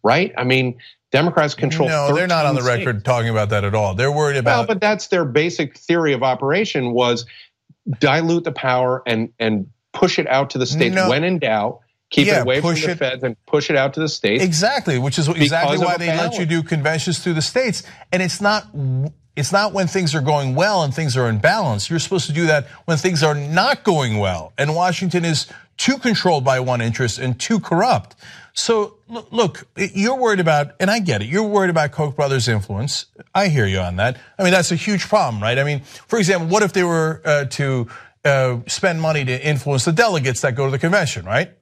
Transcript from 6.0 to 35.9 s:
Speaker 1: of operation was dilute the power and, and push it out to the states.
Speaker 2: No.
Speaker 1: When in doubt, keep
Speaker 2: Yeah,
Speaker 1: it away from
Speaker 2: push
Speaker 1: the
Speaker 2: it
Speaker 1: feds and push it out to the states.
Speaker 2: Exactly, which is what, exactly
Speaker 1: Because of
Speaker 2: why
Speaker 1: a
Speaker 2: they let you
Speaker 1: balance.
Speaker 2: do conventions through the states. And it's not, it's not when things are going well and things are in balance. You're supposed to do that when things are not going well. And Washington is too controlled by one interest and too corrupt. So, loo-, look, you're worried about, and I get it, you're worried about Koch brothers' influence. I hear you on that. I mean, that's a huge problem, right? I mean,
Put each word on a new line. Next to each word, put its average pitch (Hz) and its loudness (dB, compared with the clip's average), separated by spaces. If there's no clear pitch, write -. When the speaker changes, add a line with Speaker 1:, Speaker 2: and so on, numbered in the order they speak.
Speaker 1:
of 127 0
operation 135 0
was 120 2
dilute 165 2
the 160 -4
power 127 0
and, 117 -2
and 110 -2
push - 0
it 156 -2
out 135 0
to 135 -6
the 127 0
states. 160 0
Speaker 2:
No. 185 2
Speaker 1:
When 147 2
in 180 0
doubt, 110 -2
keep 147 2
Speaker 2:
Yeah, 202 4
Speaker 1:
it 127 2
away 127 0
from 170 0
Speaker 2:
push 156 -2
Speaker 1:
the 160 -2
Speaker 2:
it 170 -6
Speaker 1:
feds 131 -4
and 120 -4
push 151 0
it 147 2
out 135 2
to 160 -6
the 156 -2
states. 123 0
Speaker 2:
Exactly, 180 0
which 135 -2
is 151 0
what, 170 0
exactly 151 2
Speaker 1:
Because - 0
of - 2
Speaker 2:
why 175 0
Speaker 1:
a 170 -4
Speaker 2:
they 165 -2
let 170 -2
you 190 -4
Speaker 1:
balance. - -2
Speaker 2:
do 165 0
conventions 156 -2
through 175 -2
the 156 0
states. 247 -2
And 185 0
it's - -4
not, 208 0
it's 143 -2
not 202 2
when 190 0
things 175 0
are 156 0
going 139 0
well 185 2
and 135 -2
things 143 -2
are 123 2
in 107 0
balance. 151 0
You're 165 0
supposed 185 -2
to 151 -6
do 170 0
that 151 2
when 165 0
things 170 0
are 151 2
not 165 0
going 131 2
well. 87 -2
And 147 0
Washington 180 0
is 160 -2
too 269 0
controlled 170 0
by 131 2
one 127 -2
interest 113 -2
and 127 -4
too 226 -2
corrupt. 175 0
So, 214 -2
loo-, 233 -12
look, 220 -2
you're 202 0
worried 220 2
about, 147 2
and 185 2
I 233 2
get 131 -2
it, 110 -8
you're 202 0
worried 202 2
about 156 0
Koch 151 -4
brothers' 135 0
influence. 107 -4
I 196 2
hear 143 2
you 95 0
on 90 -4
that. 120 0
I 196 0
mean, 180 4
that's 180 2
a 170 0
huge 202 -4
problem, 135 0
right? 117 0
I 139 2
mean, 143 -2